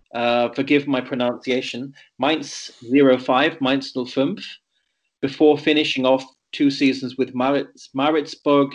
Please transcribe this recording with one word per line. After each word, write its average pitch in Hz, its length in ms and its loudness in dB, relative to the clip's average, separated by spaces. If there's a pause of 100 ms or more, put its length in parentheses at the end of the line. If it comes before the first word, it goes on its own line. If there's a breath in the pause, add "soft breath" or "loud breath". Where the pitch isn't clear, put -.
(140)
uh, 120 360 0
forgive 143 380 0
my 131 140 -2
pronunciation, 123 920 -4 (260 soft breath)
Mainz 143 520 -4 (100)
zero 127 360 4
five, 135 420 0
Mainz 135 360 -2
null 127 100 -4
fünf, 143 400 -4 (760)
before 147 360 4
finishing 147 480 0
off 135 180 2 (280)
two 143 180 2
seasons 135 480 -2
with 127 160 -4
Maritz-, 135 600 -4
Maritzburg 143 800 0